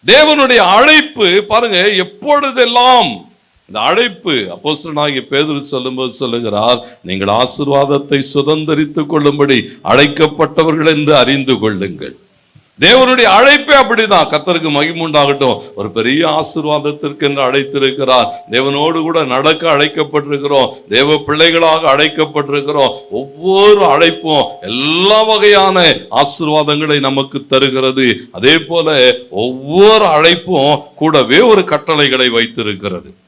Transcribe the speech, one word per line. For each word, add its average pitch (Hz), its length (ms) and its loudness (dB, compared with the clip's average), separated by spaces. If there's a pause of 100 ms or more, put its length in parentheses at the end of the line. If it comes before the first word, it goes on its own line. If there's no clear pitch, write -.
தேவனுடைய 285 500 4
அழைப்பு 214 920 2
பாருங்க, 214 400 0
எப்பொழுதெல்லாம் 247 1400 0 (380)
இந்த 104 140 -8
அழைப்பு, 185 520 -2
அப்போஸ்தலனாகிய 143 1000 -4
பேதுரு 143 300 -2
சொல்லும்போது 131 520 -6
சொல்லுகிறார், 117 920 -4
"நீங்கள் 98 320 -4
ஆசீர்வாதத்தை 139 880 -2 (100)
சுதந்தரித்துக் 151 760 -2
கொள்ளும்படி 143 600 0 (160)
அழைக்கப்பட்டவர்கள் 151 1040 0
என்று 151 300 2
அறிந்து 131 420 0
கொள்ளுங்கள்." 95 580 -6 (640)
தேவனுடைய 247 440 4
அழைப்பே 277 520 4
அப்படிதான். 208 520 2
கர்த்தருக்கு 156 420 -2
மகிமை 160 360 -4
உண்டாகட்டும். 139 560 0 (120)
ஒரு 101 160 -8
பெரிய 131 360 -2
ஆசீர்வாதத்திற்கு 151 920 -4
என்று 139 340 -2
அழைத்திருக்கிறார். 135 720 0 (240)
தேவனோடு 139 500 -2
கூட 160 240 -2
நடக்க 151 520 0
அழைக்கப்பட்டிருக்கிறோம். 143 920 -2 (200)
தேவ 139 280 0
பிள்ளைகளாக 160 800 0
அழைக்கப்பட்டிருக்கிறோம். 147 960 -2 (180)
ஒவ்வொரு 190 680 2
அழைப்பும் 160 640 2 (160)
எல்லா 160 640 0
வகையான 196 760 2 (120)
ஆசீர்வாதங்களை 147 920 -2
நமக்கு 135 460 -4
தருகிறது. 131 880 0
அதே 131 260 2
போல 151 580 0 (140)
ஒவ்வொரு 143 760 2
அழைப்பும் 160 800 0 (120)
கூடவே 147 440 2
ஒரு 214 260 4
கட்டளைகளை 143 640 -2
வைத்திருக்கிறது. 104 840 -6 (140)